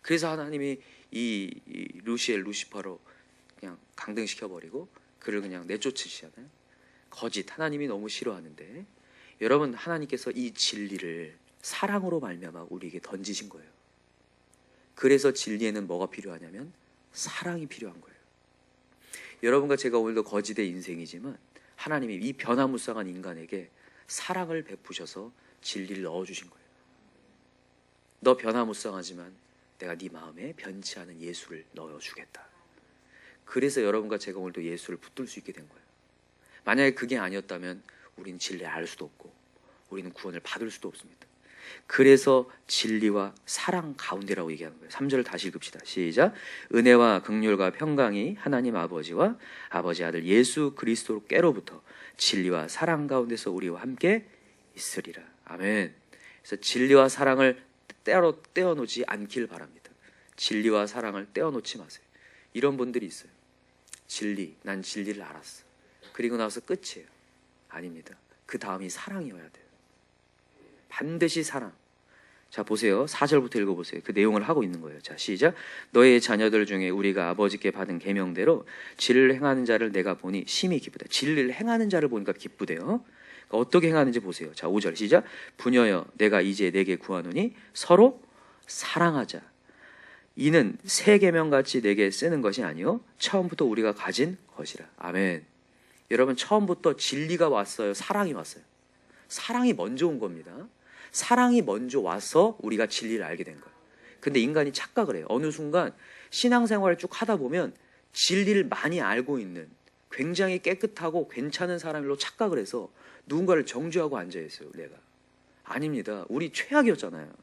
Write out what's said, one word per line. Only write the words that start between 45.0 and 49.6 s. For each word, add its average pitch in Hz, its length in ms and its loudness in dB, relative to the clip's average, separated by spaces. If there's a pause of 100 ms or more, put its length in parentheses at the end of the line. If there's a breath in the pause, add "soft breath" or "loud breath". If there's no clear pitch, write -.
절 131 160 2
다시 90 240 -8
읽읍시다. - 360 -12
시작. 95 500 2 (400 loud breath)
"은혜와 117 480 8
긍휼과 107 500 2
평강이 139 600 0
하나님 123 420 -2
아버지와 85 640 -2 (320 loud breath)